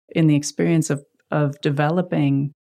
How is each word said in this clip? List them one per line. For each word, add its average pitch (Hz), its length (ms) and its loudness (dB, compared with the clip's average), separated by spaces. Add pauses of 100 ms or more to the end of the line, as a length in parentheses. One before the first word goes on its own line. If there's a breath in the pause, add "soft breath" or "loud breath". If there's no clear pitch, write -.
in 160 180 0
the 151 80 4
experience 160 560 0
of, 143 140 -4 (260)
of 147 300 -2
developing 147 920 0 (280)